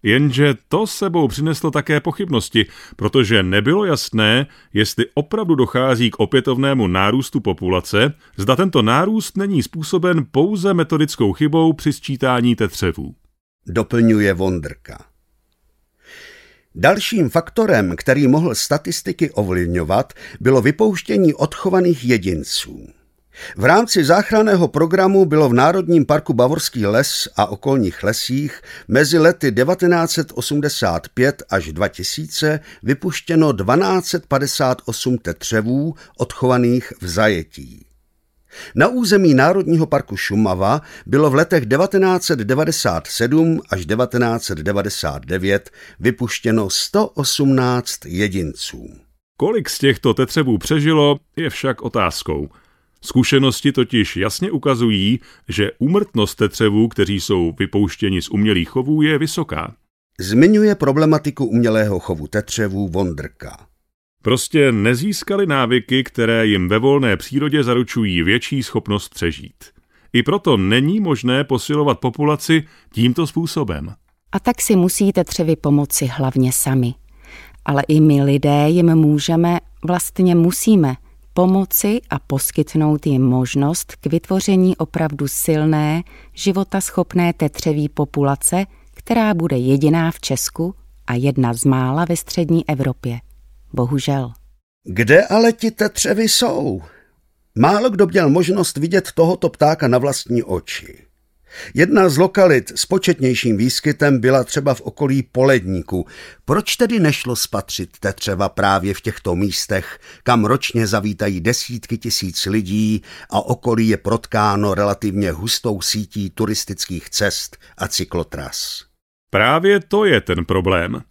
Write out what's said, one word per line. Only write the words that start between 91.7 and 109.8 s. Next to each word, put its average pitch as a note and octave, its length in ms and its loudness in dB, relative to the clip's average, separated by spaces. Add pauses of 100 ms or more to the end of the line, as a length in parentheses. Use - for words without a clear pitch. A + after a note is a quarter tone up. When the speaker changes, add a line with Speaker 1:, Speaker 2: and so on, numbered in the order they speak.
Speaker 3:
ve E3+ 120 -2
střední E3 520 -2
Evropě. C3 500 -4 (540)
Bohužel. C3 580 -2 (520)
Speaker 2:
Kde A#2 420 4
ale A3+ 280 4
ti A3+ 180 -4
tetřevi G#3 580 -2
jsou? D3 520 -2 (760)
Málo G3+ 340 4
kdo G3 180 2
měl F3 220 2
možnost F3 480 0
vidět E3+ 380 0
tohoto E3 340 2
ptáka D3+ 380 0
na A#2+ 100 4
vlastní B2 460 -2
oči. - 580 -8 (720)
Jedna F#3 360 4
z C3+ 80 0
lokalit E3 580 4
s - 100 -4
početnějším C3 720 0
výskytem B2+ 640 0
byla B2+ 240 2
třeba C#3 300 -2
v - 80 -6
okolí C3+ 420 -2
Poledníku. F#2+ 840 0 (380)
Proč - 300 -2
tedy G3+ 240 0
nešlo C#3+ 360 0
spatřit - 540 -8 (100)
tetřeva F#2+ 500 -4
právě G2 440 0
v - 80 -10
těchto G2+ 340 -4
místech, F#2+ 640 -4 (240)